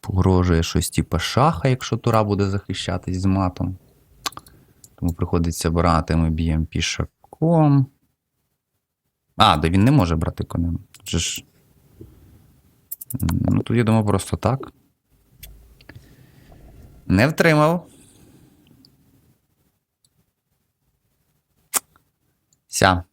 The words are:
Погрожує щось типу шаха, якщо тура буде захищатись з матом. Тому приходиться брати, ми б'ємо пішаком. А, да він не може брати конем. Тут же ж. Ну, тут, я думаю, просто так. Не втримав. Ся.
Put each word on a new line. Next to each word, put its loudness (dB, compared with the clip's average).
Погрожує 2
щось -2
типу -2
шаха, 0
якщо -2
тура 0
буде 0
захищатись -6
з -8
матом. -2
Тому -6
приходиться -4
брати, 0
ми 2
б'ємо -2
пішаком. 0
А, 4
да 0
він 2
не 6
може 4
брати -4
конем. -4
Тут -20
же -2
ж. -6
Ну, 0
тут, -2
я 2
думаю, 2
просто -2
так. -4
Не 2
втримав. 2
Ся. 2